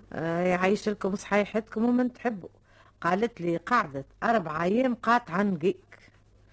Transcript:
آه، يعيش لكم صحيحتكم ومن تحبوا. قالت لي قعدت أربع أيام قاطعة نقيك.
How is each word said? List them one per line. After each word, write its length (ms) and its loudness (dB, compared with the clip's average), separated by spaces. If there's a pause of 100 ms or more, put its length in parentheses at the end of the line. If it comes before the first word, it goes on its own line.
(140)
آه، 280 -2
يعيش 480 2
لكم 260 -2
صحيحتكم 720 -2
ومن 280 2
تحبوا. 360 -8 (520)
قالت 400 0
لي 160 -2
قعدت 480 -2 (180)
أربع 400 0
أيام 320 2
قاطعة 480 0
نقيك. 340 0 (760)